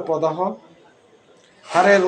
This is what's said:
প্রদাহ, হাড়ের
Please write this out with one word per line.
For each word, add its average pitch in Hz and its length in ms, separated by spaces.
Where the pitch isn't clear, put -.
প্রদাহ, 156 300
হাড়ের 196 420